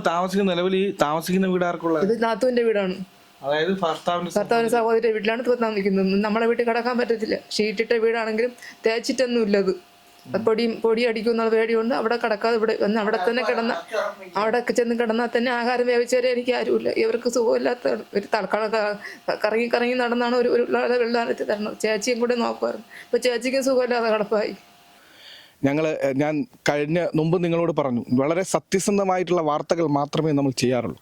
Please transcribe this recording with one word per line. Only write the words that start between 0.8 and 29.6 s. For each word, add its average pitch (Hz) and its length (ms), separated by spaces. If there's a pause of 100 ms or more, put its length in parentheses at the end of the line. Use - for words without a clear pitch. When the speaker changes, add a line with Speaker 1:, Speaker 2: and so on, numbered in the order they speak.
Speaker 1:
ഈ - 20 (200)
താമസിക്കുന്ന 180 480
വീട് 180 180
ആർക്കുള്ളത്? 165 360
Speaker 2:
ഇത് 226 80 (120)
നാത്തൂൻ്റെ 240 420
വീടാണ്. 196 280 (460)
Speaker 1:
അതായത് 156 300 (100)
ഭർത്താവിൻ്റെ 175 540
Speaker 2:
ഭർത്താവിൻ്റെ 226 400
സഹോദരിയുടെ 226 380
വീട്ടിലാണ് 220 280
ഇപ്പൊ 247 100 (120)
താമസിക്കുന്നത്. 196 420 (180)
നമ്മളെ 220 240
വീട്ടിൽ 240 220
കിടക്കാൻ 240 300
പറ്റത്തില്ല. 220 340 (220)
ഷീറ്റിട്ട 214 360 (120)
വീടാണെങ്കിലും 226 460 (340)
തേച്ചിട്ടൊന്നും 233 640
ഇല്ലത്. 196 240 (760)
പൊടി, 226 180 (200)
പൊടി 226 260
അടിക്കുമെന്നുള്ള 226 440
പേടിയുണ്ട്. 226 460
അവിടെ 226 240
കിടക്കാതെ 226 360
ഇവിടെ 220 140 (100)
വന്ന് 208 200
അവിടെ 220 140 (100)
തന്നെ 240 220
കിടന്ന, 226 240 (680)
അവിടെ 220 180 (200)
ചെന്ന് 233 220
കിടന്നാൽ 233 340
തന്നെ 240 140 (100)
ആഹാരം 240 320
വേവിച്ചവരെ 247 440
എനിക്ക് 247 220
ആരുമില്ല. 226 320 (140)
ഇവർക്ക് 233 320
സുഖമില്ലാത്ത 247 580 (240)
ഒരു 196 160
തൽക്കാലം 208 420
ക-, 208 200 (480)
കറങ്ങി 220 320
കറങ്ങി 240 280
നടന്നാണ് 240 380
ഒരു, 240 140
ഒരു 240 140
ഉള്ള 247 340
വെള്ളാനത്ത് 233 480
തരണം. 208 320
ചേച്ചിയും 220 400
കൂടെ 240 200
നോക്കുമായിരുന്നു. 226 440 (180)
ഇപ്പൊ 240 220
ചേച്ചിക്കും 247 420
സുഖമില്ലാതെ 247 460
കിടപ്പായി. 214 380 (1120)
Speaker 1:
ഞങ്ങൾ, 151 180 (200)
ഏഹ്, 135 160
ഞാൻ 151 120 (360)
കഴിഞ്ഞ 147 300 (200)
മുമ്പ് 160 260
നിങ്ങളോട് 170 340
പറഞ്ഞു, 123 220 (200)
വളരെ 165 220 (100)
സത്യസന്ധമായിട്ടുള്ള 185 960
വാർത്തകൾ 156 360 (140)